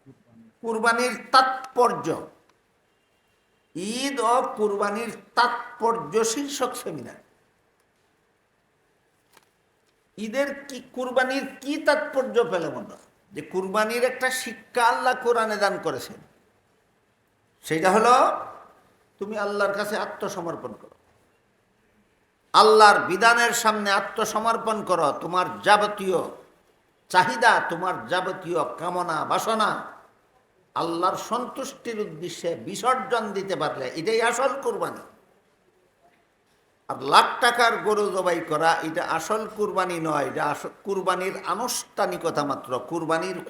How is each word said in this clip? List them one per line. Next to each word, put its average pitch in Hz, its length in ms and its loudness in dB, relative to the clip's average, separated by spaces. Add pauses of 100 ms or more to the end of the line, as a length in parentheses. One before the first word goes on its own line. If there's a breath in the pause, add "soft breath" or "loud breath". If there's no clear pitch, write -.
(600)
কুরবানির 226 720 0
তাৎপর্য, 220 960 2 (1500)
ঈদ 240 460 -4
ও 240 220 4 (140)
কুরবানির 208 600 -2 (180)
তাৎপর্য 220 920 0
শীর্ষক 277 520 -4
সেমিনার। 143 380 -10 (3000)
ঈদের 269 460 -4
কি, 254 180 -14 (100)
কুরবানির 262 540 -2 (140)
কি 285 160 -6
তাৎপর্য 262 680 2
পেলাম 160 340 -4
আমরা? - 180 -14 (360)
যে 147 100 -10
কুরবানির 214 640 -2
একটা 254 260 0
শিক্ষা - 540 -4
আল্লাহ 254 380 4
কোরআনে 226 340 2
দান 190 260 0
করেছেন, 156 340 -6 (1500)
সেটা 165 280 2
হলো 233 540 6 (720)
তুমি 214 200 -8
আল্লাহর 202 360 0
কাছে 208 220 -4
আত্মসমর্পণ 170 760 -8
করো, - 220 -20 (1600)
আল্লাহর 214 460 10
বিধানের 226 540 4
সামনে 214 380 0
আত্মসমর্পণ 214 960 -2
করো। 160 360 2
তোমার 175 420 -2
যাবতীয় 202 540 4 (920)
চাহিদা, 208 600 4
তোমার 170 380 -4
যাবতীয় 175 580 -2 (140)
কামনা 170 460 -4
বাসনা 190 720 -2 (800)
আল্লাহর 170 420 0
সন্তুষ্টির 240 840 -8
উদ্দেশ্যে 165 540 -6
বিসর্জন 208 800 -2
দিতে 190 240 -4
পারলে 139 380 -4
এটাই 214 280 0
আসল 262 400 0
কুরবানি। 170 380 -4 (1900)
আর 131 140 -8
লাখ 165 220 4 (160)
টাকার 240 360 4
গরু 202 340 0
জবাই 180 300 0
করা 160 340 2
এটা 156 300 -4
আসল 208 520 -4
কুরবানি 180 440 -2
নয়, 147 260 -2
এটা 156 180 -4
আসল 147 240 -4 (140)
কুরবানির 185 640 -2
আনুষ্ঠানিকতা 175 1000 -2
মাত্র, 131 340 -4
কুরবানির 165 720 -4